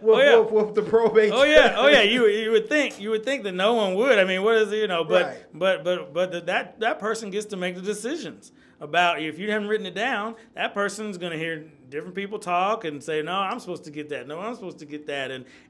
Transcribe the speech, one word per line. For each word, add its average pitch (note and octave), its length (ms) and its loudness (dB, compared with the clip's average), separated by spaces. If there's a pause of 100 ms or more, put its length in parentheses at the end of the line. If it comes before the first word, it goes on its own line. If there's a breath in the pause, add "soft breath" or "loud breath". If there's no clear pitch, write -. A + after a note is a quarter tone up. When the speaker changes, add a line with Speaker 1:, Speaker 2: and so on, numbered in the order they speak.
Speaker 1:
with, A3 140 6
Speaker 2:
Oh, B3+ 60 4
yeah. C4+ 180 8
Speaker 1:
with, G#3+ 120 2
with G#3+ 240 2
the G#3 60 2
probate? G#3+ 500 4
Speaker 2:
Oh, B3 120 4
yeah. D4 340 6
Oh, B3+ 100 4
yeah. C#4+ 140 8
Speaker 1:
<laughs> G3+ 60 6
Speaker 2:
You, A#3+ 200 2
you A3 240 0
would A3 160 2
think, C#4 320 0
you G#3 120 -6
would A3 120 -2
think C4 200 -4
that F#3+ 100 -6
no G3 220 2
one G3 200 0
would. A#3 220 4
I G3 60 4
mean, F#3 200 0
what A3+ 120 4
is G#3+ 160 2
it, G#3+ 60 -2
you G#3+ 100 0
know, E3+ 160 -2
but, F3 220 4
Speaker 1:
Right. C3+ 120 -10 (160)
Speaker 2:
but, F3 300 0
but, E3 300 -4
but F#3 180 -2
the, F3 100 -8
that, G3 380 -6
that G#3+ 200 -2
person A3 300 -6
gets G3+ 180 -6
to G3+ 100 -10
make F3+ 180 -6
the F#3 60 -12
decisions G#3 720 -8 (280 loud breath)
about, D#3+ 420 0
if D#3 160 -8
you G#3 140 -6
haven't G#3 160 -4
written G#3 180 -2
it F3 100 -12
down, A3 400 -4 (200 loud breath)
that G#3 180 -6
person's G3+ 440 -6
gonna E3+ 200 -8
hear D#3+ 280 -8 (240)
different E3+ 260 -12
people G3 220 -8
talk F#3 480 -2
and D3 180 -10
say, D#3 200 -4
"No, E3+ 100 -6
I'm G3 260 -4
supposed E3 260 -12
to D#3 60 -16
get D3 180 -12
that. B2+ 180 -10
No, D#3 120 -12
I'm A3 140 -10
supposed F3+ 260 -14
to D#3 60 -18
get D3+ 220 -14
that." C#3 240 -6
And, C3 140 -12 (240 loud breath)